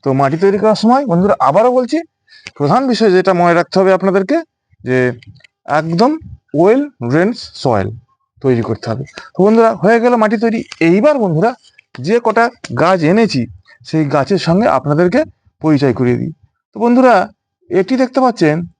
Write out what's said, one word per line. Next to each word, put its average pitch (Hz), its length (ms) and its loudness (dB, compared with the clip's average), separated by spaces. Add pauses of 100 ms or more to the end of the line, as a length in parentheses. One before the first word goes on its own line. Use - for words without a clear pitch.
তো - 100 -4
মাটি 139 300 0
তৈরি 196 160 2
করার 214 220 0
সময় 247 300 2
বন্ধুরা, 180 240 2 (120)
আবারও 214 300 2
বলছি, 254 200 -2 (580)
প্রধান 160 260 0 (100)
বিষয় 214 240 2
যেটা 185 160 2 (100)
মনে 175 180 2
রাখতে - 180 -4
হবে 190 200 2
আপনাদেরকে, 190 400 -2 (440)
যে 127 160 -2 (840)
একদম 170 320 0 (460)
ওয়েল 214 240 4 (280)
ড্রেনড 175 260 0 (260)
সয়েল 104 260 0 (540)
তৈরি 120 280 0
করতে 110 220 -8
হবে। 135 120 -8 (300)
তো - 120 -8
বন্ধুরা, 226 240 4 (120)
হয়ে 220 220 2
গেল 247 180 2
মাটি 214 220 0
তৈরি। 226 160 -2 (300)
এইবার 233 340 2
বন্ধুরা, 180 280 0 (540)
যে 208 100 0 (100)
কটা 226 200 2 (360)
গাছ 180 180 2 (120)
এনেছি 196 300 0 (460)
সেই 160 160 -2 (100)
গাছের 151 340 0
সঙ্গে 190 200 2 (100)
আপনাদেরকে 175 420 0 (420)
পরিচয় 143 380 2
করিয়ে 123 200 0
দিই। 147 140 -8 (380)
তো - 80 -16
বন্ধুরা, 240 360 4 (540)
এটি 185 320 -2
দেখতে 254 200 -2
পাচ্ছেন 175 340 0 (240)